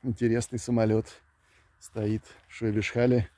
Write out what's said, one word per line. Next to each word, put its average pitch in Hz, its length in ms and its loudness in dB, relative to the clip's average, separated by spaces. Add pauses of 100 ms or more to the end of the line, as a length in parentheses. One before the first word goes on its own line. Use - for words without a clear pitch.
интересный 120 560 -2
самолет 110 480 2 (720)
стоит 110 420 -4 (260)
в - 60 -20
Швэбиш 107 380 -2
Халле 123 460 2